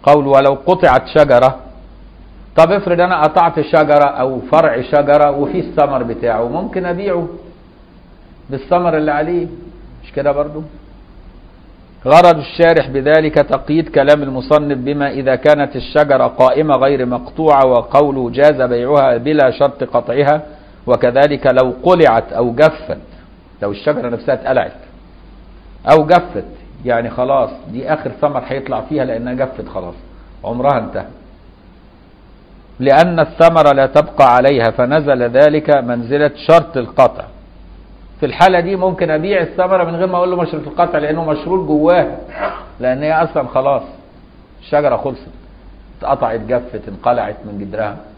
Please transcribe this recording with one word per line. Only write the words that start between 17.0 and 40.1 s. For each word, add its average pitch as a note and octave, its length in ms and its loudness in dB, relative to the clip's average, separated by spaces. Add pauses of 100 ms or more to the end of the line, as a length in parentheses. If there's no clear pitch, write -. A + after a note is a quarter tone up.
مقطوعة، C3+ 600 0
وقوله: C3 640 0
"جاز C3+ 320 2
بيعها B2 540 0
بلا C3+ 340 2
شرط C#3 340 -2
قطعها"، C#3 580 0 (440)
وكذلك C3 600 2
لو B2+ 360 2
قلعت D#3 500 4
أو A#2+ 220 -2
جفت، D3 440 0 (640)
لو G2+ 80 -4
الشجرة B2 380 -4
نفسها A#2+ 260 -4
اتقلعت B2 380 -2 (1200)
أو D3+ 140 4
جفت، D#3 380 0 (400)
يعني A#2 260 -2
خلاص B2+ 400 -2 (220)
دي C3+ 200 -6
آخر C#3+ 180 -4 (100)
ثمر C#3+ 260 -2
هيطلع C3 340 -6
فيها C3+ 240 -4
لأنها B2 280 -6
جفت B2+ 360 -8
خلاص، F2 260 -12 (500)
عمرها B2 340 -2
انتهى، - 280 -10 (1700)
لأن D#3+ 400 2
الثمرة D#3+ 520 4
لا C3+ 140 2
تبقى C3+ 480 4
عليها، B2+ 360 2
فنزل C3+ 520 0
ذلك D3 540 2
منزلة B2 540 -2 (180)
شرط E3 280 4
القطع. - 480 0 (960)
في D3+ 60 -2
الحالة F3 340 2
دي F#3 160 -4
ممكن F3+ 340 -2
أبيع F3 300 -2
الثمرة F3+ 440 0
من E3+ 120 -6
غير F#3 100 -2
ما F3+ 100 -4